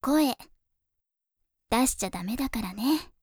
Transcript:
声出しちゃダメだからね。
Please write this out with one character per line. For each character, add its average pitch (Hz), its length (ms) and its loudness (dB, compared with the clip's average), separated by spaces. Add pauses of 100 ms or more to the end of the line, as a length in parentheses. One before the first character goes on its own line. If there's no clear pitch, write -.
声 294 320 4 (1300)
出 240 160 4
し - 100 -2
ち - 80 -4
ゃ 185 60 -4
ダ 180 120 -8
メ 208 140 -6
だ 269 140 -2
か 226 100 -4
ら 190 140 -8
ね。 269 360 0 (120)